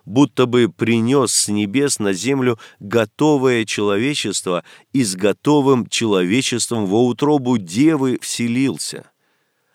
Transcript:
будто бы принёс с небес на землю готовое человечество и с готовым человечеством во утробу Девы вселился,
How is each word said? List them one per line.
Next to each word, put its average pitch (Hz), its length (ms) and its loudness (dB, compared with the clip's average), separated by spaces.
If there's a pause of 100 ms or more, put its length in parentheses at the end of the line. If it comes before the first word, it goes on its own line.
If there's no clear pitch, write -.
будто 131 420 2
бы 120 220 2
принёс 120 680 0
с - 140 -2
небес 104 500 -2
на 101 140 0
землю 123 480 -2 (180)
готовое 120 840 2
человечество 104 1000 -2 (300)
и 139 100 2
с 95 140 -2
готовым 127 720 2
человечеством 110 1000 0
во 107 180 4
утробу 127 540 0
Девы 131 640 0
вселился, 117 880 -4 (640)